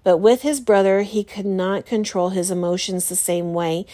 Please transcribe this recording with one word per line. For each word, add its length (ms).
But 140
with 240
his 180
brother, 400
he 220
could 240
not 400
control 420
his 220
emotions 580
the 60
same 400
way, 380